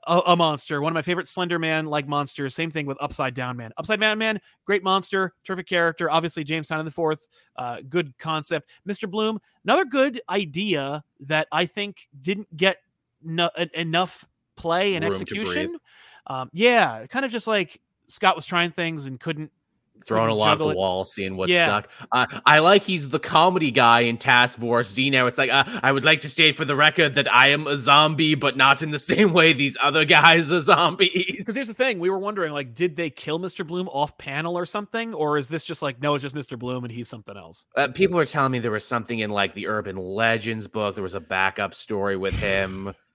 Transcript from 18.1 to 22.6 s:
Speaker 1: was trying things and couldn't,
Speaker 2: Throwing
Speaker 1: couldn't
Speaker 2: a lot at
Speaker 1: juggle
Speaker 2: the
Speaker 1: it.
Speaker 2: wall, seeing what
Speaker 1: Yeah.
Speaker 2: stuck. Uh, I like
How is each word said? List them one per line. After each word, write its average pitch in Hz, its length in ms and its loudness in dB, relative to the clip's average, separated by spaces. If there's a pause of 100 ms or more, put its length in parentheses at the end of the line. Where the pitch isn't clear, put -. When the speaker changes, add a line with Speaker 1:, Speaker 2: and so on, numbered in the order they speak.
Speaker 1:
was 160 100 -8
trying 175 260 -2
things 165 340 -6
and 131 140 -10
couldn't, 156 320 -8 (540)
Speaker 2:
Throwing 110 200 2
Speaker 1:
couldn't 113 60 2
Speaker 2:
a 110 40 0
lot 107 140 4
at - 60 6
Speaker 1:
juggle 156 120 -2
Speaker 2:
the 151 60 0
Speaker 1:
it. - 40 -2
Speaker 2:
wall, 92 280 -2
seeing - 320 -6
what 92 120 -2
Speaker 1:
Yeah. 175 160 4
Speaker 2:
stuck. 208 240 0 (220)
Uh, 123 140 2 (200)
I 151 140 8
like 196 240 6